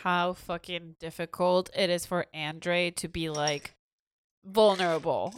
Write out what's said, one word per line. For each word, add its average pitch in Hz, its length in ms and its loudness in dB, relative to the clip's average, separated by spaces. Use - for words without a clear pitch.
how 180 300 0
fucking 170 680 -10
difficult 180 720 0
it 190 160 0
is 175 160 0
for 175 200 -2
Andre 170 560 -2
to 175 160 -8
be, 165 220 -4
like, 147 460 -2
vulnerable 180 960 4